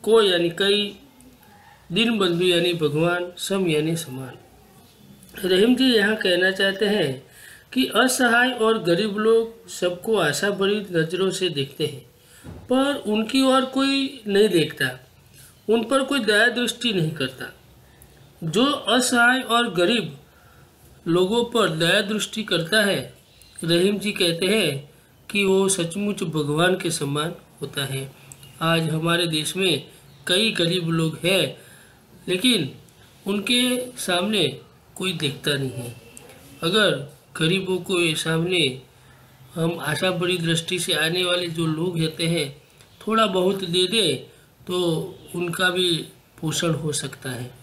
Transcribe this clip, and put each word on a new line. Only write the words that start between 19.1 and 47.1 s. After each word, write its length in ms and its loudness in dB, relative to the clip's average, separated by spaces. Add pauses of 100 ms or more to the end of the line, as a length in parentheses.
और 320 0
गरीब 440 0 (920)
लोगों 380 2
पर 240 0
दया 320 2
दृष्टि 420 -4
करता 380 0
है, 360 -2 (460)
रहीम 360 2
जी 120 -4
कहते 340 0
हैं 440 0 (400)
कि 140 0
वो 260 4
सचमुच 540 -4
भगवान 520 0
के 160 -4
समान 440 -4 (260)
होता 240 -6
है। 260 -8 (500)
आज 280 2
हमारे 380 0
देश 300 -4
में 300 0 (400)
कई 240 2
गरीब 380 0
लोग 360 0
हैं, 320 2 (680)
लेकिन 480 0 (520)
उनके 680 0
सामने 640 -2 (360)
कोई 180 -4
देखता 400 -4
नहीं 180 -4
है। 300 -14 (600)
अगर 500 0 (240)
गरीबों 400 0
को 380 -2
सामने 640 0 (760)
हम 240 -2
आशा 320 -2
भरी 260 -2
दृष्टि 420 -2
से 140 -2
आने 300 0
वाले 240 -2
जो 180 -4
लोग 340 -2
रहते 280 -2
हैं, 340 -2 (460)
थोड़ा 180 2
बहुत 380 0
दे 240 0
दें 300 0 (500)
तो 100 -4 (580)
उनका 340 -2
भी 360 -2 (360)
पोषण 320 -2
हो 180 -4
सकता 380 -8